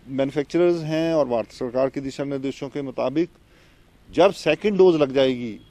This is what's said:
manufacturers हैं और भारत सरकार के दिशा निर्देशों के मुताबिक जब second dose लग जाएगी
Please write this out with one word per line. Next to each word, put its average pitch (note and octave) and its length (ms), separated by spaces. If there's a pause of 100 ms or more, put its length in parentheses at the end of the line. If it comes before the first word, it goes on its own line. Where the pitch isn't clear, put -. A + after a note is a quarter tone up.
manufacturers D3 720
हैं D#3+ 320
और C#3+ 140
भारत A#2 240
सरकार B2+ 380
के C#3+ 100
दिशा C3+ 240
निर्देशों C#3 440
के C#3+ 140
मुताबिक C3+ 460 (840)
जब F3+ 220
second F#3 460
dose F#3 180
लग C#3+ 160
जाएगी B2+ 460 (120)